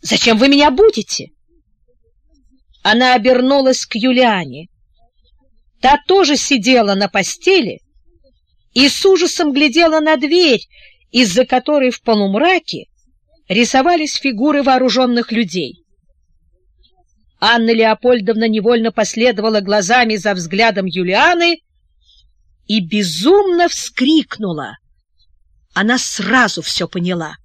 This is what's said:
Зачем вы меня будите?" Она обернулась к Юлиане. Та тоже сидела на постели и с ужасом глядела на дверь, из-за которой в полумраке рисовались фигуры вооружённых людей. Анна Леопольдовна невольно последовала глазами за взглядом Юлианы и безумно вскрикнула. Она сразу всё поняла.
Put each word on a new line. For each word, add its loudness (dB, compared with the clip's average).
Зачем 0
вы 4
меня 4
будите?" 0
Она 2
обернулась 2
к -12
Юлиане. -2
Та 4
тоже 2
сидела 0
на -2
постели -2
и 4
с -2
ужасом 0
глядела 2
на 0
дверь, 0
из-за 0
которой 0
в -10
полумраке -2
рисовались 0
фигуры -2
вооружённых 0
людей. -6
Анна 2
Леопольдовна 0
невольно 0
последовала -2
глазами 0
за -2
взглядом -2
Юлианы 0
и -4
безумно 0
вскрикнула. -4
Она 0
сразу -2
всё -6
поняла. -6